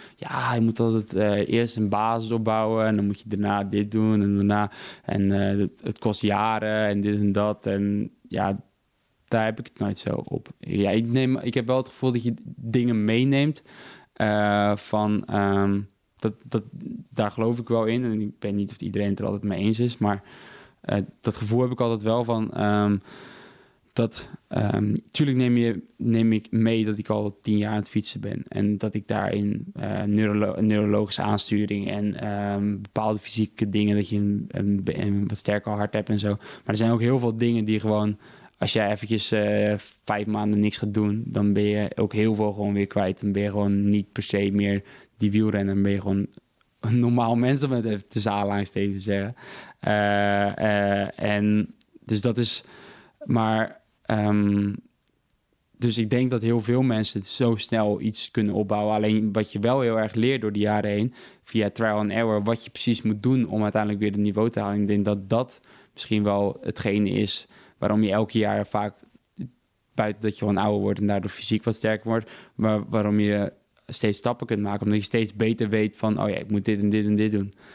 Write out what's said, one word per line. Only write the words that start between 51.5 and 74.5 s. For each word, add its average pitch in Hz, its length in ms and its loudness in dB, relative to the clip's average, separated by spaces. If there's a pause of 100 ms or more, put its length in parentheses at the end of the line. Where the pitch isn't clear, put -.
dus 107 160 0
dat 117 160 0
is, - 260 -2 (600)
maar, 110 540 0 (220)
ehm, 104 720 2 (1040)
dus 117 200 0
ik 110 120 0
denk 127 200 2
dat 123 120 0
heel 117 200 2
veel 120 200 2
mensen 110 420 -2
zo 117 320 0
snel 104 460 0
iets - 300 -4
kunnen 104 220 0
opbouwen. 107 420 0
Alleen 107 360 2
wat 104 200 -2
je 104 80 -4
wel 123 220 2
heel 113 180 0
erg 107 140 -2
leert 120 280 0
door 107 100 -2
de 101 80 -4
jaren 104 320 0
heen, 107 220 0 (300)
via 107 260 0
trial 110 280 0
and 107 140 0
error, 107 320 2
wat 113 200 0
je - 60 -16
precies - 320 -2
moet 104 220 -2
doen 127 240 2
om 107 160 0
uiteindelijk 104 380 0
weer 104 100 0
het 101 80 -2
niveau 104 300 2
te 117 100 -4
halen. 104 220 -2
Ik 101 60 0
denk 104 180 2
dat 98 240 -2
dat - 320 -2 (320)
misschien 107 300 -2
wel 101 380 2
hetgene 104 480 0
is 101 380 -2 (300)
waarom 107 260 2
je 101 80 2
elke 107 260 0
jaar 104 300 0
vaak, 104 260 -4 (1000)
buiten 107 280 -4
dat 110 100 0
je - 80 -10
gewoon 104 180 0
ouder 104 240 0
wordt 101 180 -2
en 104 80 0
daardoor 101 220 -2
fysiek - 340 -4
wat 110 120 -2
sterker 110 340 -2
wordt, 113 220 -2 (240)
maar 107 340 0
waarom 104 300 2
je 104 340 0 (340)
steeds - 300 -2
stappen 120 300 -4
kunt 104 140 -2